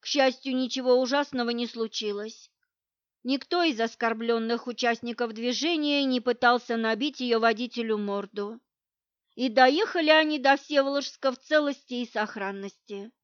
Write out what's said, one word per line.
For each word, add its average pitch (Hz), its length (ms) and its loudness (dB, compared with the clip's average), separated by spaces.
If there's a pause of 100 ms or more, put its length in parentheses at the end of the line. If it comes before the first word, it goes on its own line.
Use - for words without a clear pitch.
К - 60 -16
счастью, 262 500 0
ничего 254 380 0
ужасного 254 560 0
не 240 160 -4
случилось. 220 840 -8 (720)
Никто 277 380 -2
из 294 160 2
оскорбленных 233 920 -2
участников 233 680 -4
движения 285 680 -2
не 254 180 0
пытался 240 560 0
набить 226 420 -2
ее 240 180 0
водителю 226 600 -2
морду. 202 600 -6 (760)
И 247 160 -2
доехали 302 580 4
они 311 300 4
до 269 180 4
Всеволожска 277 760 -2
в 254 80 -10
целости 294 560 0
и 240 160 -6
сохранности. 196 1040 -8 (120)